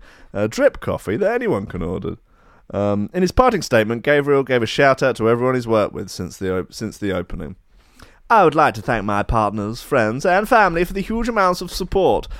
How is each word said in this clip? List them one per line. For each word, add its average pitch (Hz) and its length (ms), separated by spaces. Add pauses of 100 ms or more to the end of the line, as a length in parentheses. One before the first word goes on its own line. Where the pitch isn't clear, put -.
(320)
uh, 101 140
drip 247 340
coffee - 380
that 202 160
anyone 165 320
can 87 160
order. 92 340 (560)
Um, 101 400
in 180 100
his 180 100
parting 247 280
statement, 113 440
Gabriel 143 380
gave 127 200
a 110 40
shout 139 360
out 127 140
to 110 120
everyone 123 260
he's 120 120
worked 110 280
with 90 160
since - 260
the 92 240
op-, - 120
since 107 240
the 101 160
opening. 90 440 (760)
"I 214 140
would 156 100
like 139 200
to 110 80
thank 110 220
my 104 180
partners, 107 580
friends, 123 460
and 190 220
family 180 360
for 185 80
the 196 80
huge 226 280
amounts 190 340
of 175 80
support, 175 580 (120)